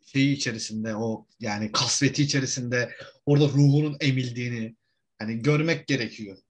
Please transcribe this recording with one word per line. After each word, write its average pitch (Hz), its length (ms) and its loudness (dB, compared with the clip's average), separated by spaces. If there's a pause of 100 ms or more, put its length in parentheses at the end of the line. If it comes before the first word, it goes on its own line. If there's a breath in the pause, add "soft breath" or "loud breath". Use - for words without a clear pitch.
şeyi 139 340 2
içerisinde, 110 600 -6
o 110 320 -4 (120)
yani 107 320 -4
kasveti 135 520 0
içerisinde 123 680 -2 (340 loud breath)
orada 143 200 6
ruhunun 143 540 4
emildiğini 123 760 -2 (440)
hani 113 220 -6
görmek 147 460 0
gerekiyor. 110 500 -4 (120)